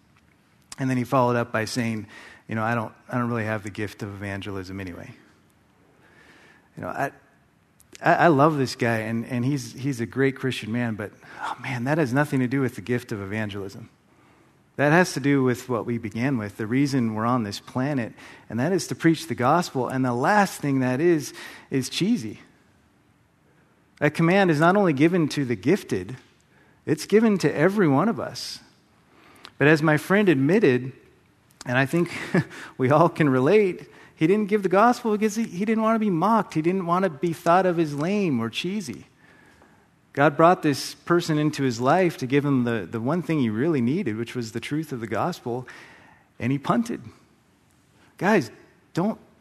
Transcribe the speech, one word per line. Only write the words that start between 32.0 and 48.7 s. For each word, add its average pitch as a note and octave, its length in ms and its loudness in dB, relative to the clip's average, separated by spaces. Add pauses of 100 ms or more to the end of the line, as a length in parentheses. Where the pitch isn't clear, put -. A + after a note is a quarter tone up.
<laughs> - 440 -4
we B2+ 120 2
all D#3 200 6
can D#3+ 200 2
relate, E3+ 580 2 (280)
he D#3+ 100 -2
didn't G#3 220 2
give G3+ 160 0
the F#3 60 -2
gospel A3 420 2
because G#3 240 0
he, A3+ 80 -2
he F#3 220 -6
didn't A3 180 0
want A3+ 120 2
to A3+ 40 0
be G#3+ 100 0
mocked. G3 440 0
He D#3 80 -2
didn't F3+ 240 0
want F3 180 0
to F#3+ 60 2
be D#3+ 240 -4
thought F3 320 4
of F3 120 0
as D#3 160 0
lame E3 460 0
or A2+ 100 -2
cheesy. D#3+ 560 -8 (1080)
God C#3+ 220 4
brought E3+ 260 6
this C#3+ 320 -2
person E3+ 440 0
into D3+ 260 0
his A#2+ 160 0
life D#3+ 380 2
to C3 100 -6
give C#3 160 2
him C3+ 220 2
the, A#2 200 -2
the A2+ 140 -6
one C#3+ 220 -2
thing D#3 180 -2
he A#2+ 100 0
really C3+ 300 0
needed, B2 380 -2
which A#2 180 -8
was A#2 160 -8
the A#2 80 -8
truth D#3 320 -6
of B2+ 80 -8
the A2 80 -8
gospel, B2 580 -4 (720)
and A#2+ 140 -2
he C#3+ 60 0
punted. A3+ 440 -2 (1160)
Guys, F3+ 340 2 (420)